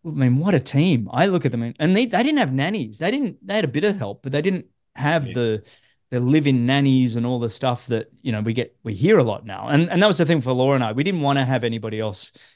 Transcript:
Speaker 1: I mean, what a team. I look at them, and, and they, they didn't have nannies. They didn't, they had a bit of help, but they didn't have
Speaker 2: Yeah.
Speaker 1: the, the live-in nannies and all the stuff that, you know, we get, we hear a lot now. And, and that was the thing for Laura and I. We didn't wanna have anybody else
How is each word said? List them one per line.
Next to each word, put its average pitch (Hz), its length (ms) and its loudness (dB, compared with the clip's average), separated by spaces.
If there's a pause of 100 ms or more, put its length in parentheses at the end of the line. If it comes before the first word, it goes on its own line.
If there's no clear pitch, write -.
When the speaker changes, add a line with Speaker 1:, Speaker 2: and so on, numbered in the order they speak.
Speaker 1:
I 165 40 -8
mean, 131 300 2
what 185 140 2
a 135 60 4
team. 139 520 0
I 156 160 2
look 180 180 0
at 123 60 0
them, 117 120 -4
and, 117 160 -8
and 180 160 2
they, 247 100 2
they 226 180 0
didn't 294 160 0
have 139 140 0
nannies. 135 460 -4
They 175 120 -2
didn't, 262 340 -6
they 196 100 -4
had 214 100 0
a 135 40 -4
bit 113 140 -2
of 202 140 0
help, 101 260 -10
but 131 80 -8
they 143 100 0
didn't 180 240 -2 (300)
have 143 320 0
Speaker 2:
Yeah. 117 60 -10
Speaker 1:
the, 113 300 -2 (460)
the 123 100 -2
live-in 131 460 2
nannies 131 500 4
and 117 100 -2
all 123 140 -2
the 117 100 -2
stuff 120 380 -4
that, 113 240 -4 (100)
you 131 120 -4
know, 107 80 -4
we 113 120 -2
get, 117 300 -4
we 113 100 -6
hear 170 240 4
a 135 60 6
lot 107 220 -4
now. 101 240 -10
And, 160 200 4
and 180 140 2
that 214 40 6
was 190 100 2
the 170 80 2
thing 156 160 2
for 127 100 -2
Laura 131 240 2
and 127 80 0
I. 110 80 -2
We 131 120 -2
didn't 180 180 -2
wanna 139 240 2
have 127 180 0
anybody 110 380 -4
else 104 320 -8 (220)